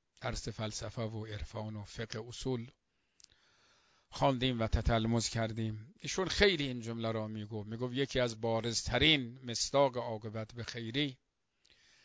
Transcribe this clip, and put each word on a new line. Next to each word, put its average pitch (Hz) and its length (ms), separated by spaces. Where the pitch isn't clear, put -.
درس 117 280
فلسفه 110 540
و 110 240
عرفان 107 500
و 104 80
فقه 113 440
اصول 123 420
خواندیم 131 500
و 110 60
تتلمذ 113 640
کردیم. 110 720
ایشون 170 280
خیلی 185 360
این 123 160
جمله 113 320
را 110 160
می‌گفت. 107 400
می‌گفت: 120 260
«یکی 131 260
از 117 200
بارزترین 120 1120
مصداق 131 460
عاقبت 110 580
به 120 100
خیری 127 540